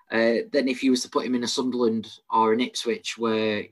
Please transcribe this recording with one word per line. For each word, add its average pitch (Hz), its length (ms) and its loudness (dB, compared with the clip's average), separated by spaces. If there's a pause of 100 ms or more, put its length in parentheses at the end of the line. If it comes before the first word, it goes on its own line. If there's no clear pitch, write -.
(100)
Uh, 113 420 2
then 135 160 2
if 123 140 -2
you 131 100 4
was 127 100 2
to - 80 -10
put - 160 -2
him 127 80 0
in 120 100 -2
a 113 40 -2
Sunderland 120 600 0 (220)
or 113 220 4
an 113 80 2
Ipswich - 580 -4
where, 110 540 -2